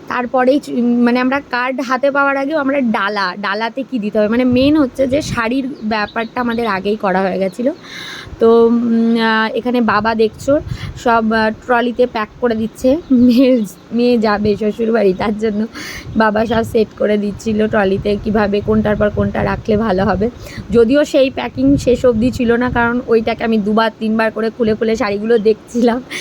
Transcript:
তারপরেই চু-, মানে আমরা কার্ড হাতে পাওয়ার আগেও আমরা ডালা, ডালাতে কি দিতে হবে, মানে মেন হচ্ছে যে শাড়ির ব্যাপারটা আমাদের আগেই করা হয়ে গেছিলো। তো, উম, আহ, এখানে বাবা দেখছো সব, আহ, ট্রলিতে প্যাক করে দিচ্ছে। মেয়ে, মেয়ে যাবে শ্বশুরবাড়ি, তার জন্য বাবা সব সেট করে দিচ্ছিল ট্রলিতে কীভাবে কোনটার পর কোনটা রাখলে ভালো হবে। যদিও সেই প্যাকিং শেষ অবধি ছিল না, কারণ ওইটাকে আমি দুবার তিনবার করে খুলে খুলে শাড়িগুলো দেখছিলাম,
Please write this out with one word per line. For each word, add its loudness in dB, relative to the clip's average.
তারপরেই 2
চু-, -4
মানে 2
আমরা 0
কার্ড -4
হাতে -2
পাওয়ার 2
আগেও -2
আমরা 0
ডালা, -2
ডালাতে -4
কি -4
দিতে -2
হবে, 2
মানে 2
মেন 4
হচ্ছে 0
যে 0
শাড়ির -4
ব্যাপারটা -4
আমাদের -2
আগেই -2
করা 0
হয়ে -2
গেছিলো। -2
তো, 6
উম, 2
আহ, 0
এখানে -2
বাবা 2
দেখছো 0
সব, 2
আহ, 2
ট্রলিতে 0
প্যাক -4
করে 0
দিচ্ছে। 0
মেয়ে, 4
মেয়ে 2
যাবে 0
শ্বশুরবাড়ি, 0
তার -2
জন্য -2
বাবা 2
সব 0
সেট 0
করে 0
দিচ্ছিল -2
ট্রলিতে 0
কীভাবে 0
কোনটার 0
পর 0
কোনটা -2
রাখলে -2
ভালো 0
হবে। 0
যদিও 4
সেই 2
প্যাকিং 0
শেষ 0
অবধি 2
ছিল 0
না, 0
কারণ 0
ওইটাকে 0
আমি 0
দুবার 0
তিনবার -2
করে -4
খুলে 0
খুলে -2
শাড়িগুলো 0
দেখছিলাম, 0